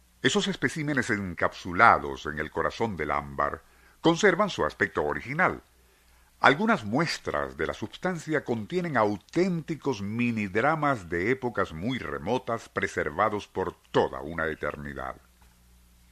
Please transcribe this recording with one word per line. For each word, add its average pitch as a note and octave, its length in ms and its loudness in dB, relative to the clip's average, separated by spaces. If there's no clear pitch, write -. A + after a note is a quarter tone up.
esos F#3+ 260 2
especímenes D3 600 -2
encapsulados F2+ 1160 2
en D2+ 100 -6
el D#2 140 -4
corazón F2 440 -2
del D2+ 140 -4
ámbar D2 540 -2
conservan F3 500 4
su - 120 0
aspecto - 400 0
original. E2+ 600 -2
Algunas D3+ 460 4
muestras D2+ 720 -2
de D#2 80 -2
la D2 80 -2
substancia D#3 720 -4
contienen C3 540 -2
auténticos C#3+ 1040 0
minidramas A2+ 1080 0
de F2 220 0
épocas A#2 420 -2
muy G#2 240 -4
remotas G2 720 -4
preservados G2+ 800 -2
por F2+ 260 -4
toda C#2 320 2
una D#2+ 240 -4
eternidad. C#2+ 680 -6